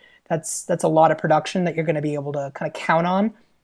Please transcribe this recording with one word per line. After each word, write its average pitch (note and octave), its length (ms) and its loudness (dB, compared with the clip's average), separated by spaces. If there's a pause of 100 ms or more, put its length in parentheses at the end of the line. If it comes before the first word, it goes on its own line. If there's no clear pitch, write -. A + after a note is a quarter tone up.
(280)
that's, - 360 -4
that's F3 200 -2
a E3+ 40 2
lot D#3+ 220 6
of D#3 80 2
production D#3 460 0
that E3 120 -2
you're E3 100 -2
gonna D#3 160 -2
be D3 120 -2
able C#3+ 200 -6
to C#3 220 -6
kinda G3 160 -6
count E3+ 360 0
on G3+ 260 0 (300)